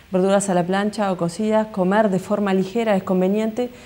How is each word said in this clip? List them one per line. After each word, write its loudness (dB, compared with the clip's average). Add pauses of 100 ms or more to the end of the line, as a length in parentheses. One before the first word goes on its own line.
(120)
verduras 2
a 0
la 2
plancha -2
o -6
cocidas, -2
comer 2
de 0
forma -2
ligera 0
es -2
conveniente. 0 (160)